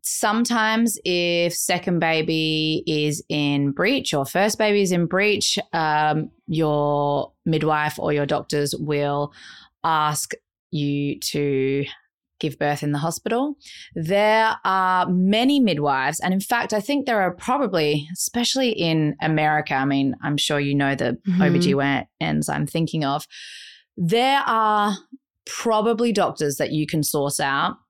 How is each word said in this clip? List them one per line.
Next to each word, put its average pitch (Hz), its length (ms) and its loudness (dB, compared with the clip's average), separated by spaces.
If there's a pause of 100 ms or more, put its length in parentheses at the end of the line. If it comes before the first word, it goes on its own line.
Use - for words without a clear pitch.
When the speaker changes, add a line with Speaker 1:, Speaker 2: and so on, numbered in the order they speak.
Speaker 1:
sometimes 226 1000 0
if 175 480 2
second 175 460 0
baby 160 880 0
is 151 420 -2
in 143 420 0
breach 202 420 0
or 139 120 0
first 208 320 0
baby 208 240 2
is 185 100 2
in 170 140 2
breach, 196 540 0 (140)
um, 151 580 0 (160)
your 147 880 0 (120)
midwife 151 540 0
or - 140 -2
your 143 120 0
doctors 143 500 -2
will 147 560 -2 (520)
ask 151 500 0 (380)
you 143 480 -2
to 139 680 0 (540)
give 147 180 -4
birth 147 240 -2
in 147 100 -2
the 143 60 -2
hospital. 226 580 -2 (380)
There 214 600 2 (100)
are 185 420 2
many 214 520 2
midwives, 147 600 0
and 185 140 -2
in 190 60 0
fact, 233 340 -2
I 214 80 0
think 285 240 -2
there 220 160 2
are 180 140 2
probably, 170 760 0
especially 240 600 -2
in 156 500 0
America, 151 540 2
I 135 100 0
mean, 139 380 0
I'm 143 140 -2
sure 143 220 0
you 143 140 0
know 139 220 2
the - 320 -2
Speaker 2:
Mm-hmm. 185 160 2
Speaker 1:
O 175 100 4
B 175 60 4
G 139 160 2
Y 139 320 0 (160)
Ns 151 260 -2
I'm 147 160 -2
thinking 160 400 -2
of, 143 220 -2 (680)
there 233 520 2
are 214 460 2 (520)
probably 226 680 0
doctors 156 440 0
that - 160 -2
you 151 160 0
can 151 160 0
source 143 360 -2
out 147 360 0 (140)